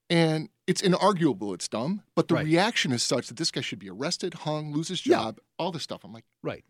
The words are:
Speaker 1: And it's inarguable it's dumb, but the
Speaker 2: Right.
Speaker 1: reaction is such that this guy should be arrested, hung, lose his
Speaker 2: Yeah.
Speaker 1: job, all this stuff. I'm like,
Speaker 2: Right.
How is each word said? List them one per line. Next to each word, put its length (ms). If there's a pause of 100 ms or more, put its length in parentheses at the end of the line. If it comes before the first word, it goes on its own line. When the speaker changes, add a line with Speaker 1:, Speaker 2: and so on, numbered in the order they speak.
Speaker 1:
And 400 (180)
it's 140
inarguable 760
it's 120
dumb, 360 (100)
but 140
the 80
Speaker 2:
Right. 100
Speaker 1:
reaction 460
is 120
such 240
that 100
this 140
guy 100
should 180
be 100
arrested, 460
hung, 360
lose 180
his 160
Speaker 2:
Yeah. 120
Speaker 1:
job, 220 (180)
all 140
this 120
stuff. 200
I'm 100
like, 120 (180)
Speaker 2:
Right. 260